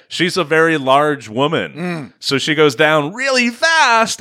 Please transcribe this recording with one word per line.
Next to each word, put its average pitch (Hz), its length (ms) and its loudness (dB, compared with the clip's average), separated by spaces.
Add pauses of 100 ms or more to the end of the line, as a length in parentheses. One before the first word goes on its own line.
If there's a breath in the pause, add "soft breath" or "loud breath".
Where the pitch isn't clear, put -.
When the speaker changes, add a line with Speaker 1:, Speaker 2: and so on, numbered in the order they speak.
Speaker 1:
She's 170 280 -4
a 185 60 -2
very 160 340 2
large 139 520 0
woman. 117 440 -2
Speaker 2:
Mm. 160 460 -10
Speaker 1:
So - 180 -4
she 143 200 -2
goes 147 180 4
down 156 400 2
really 254 340 -2
fast 240 720 0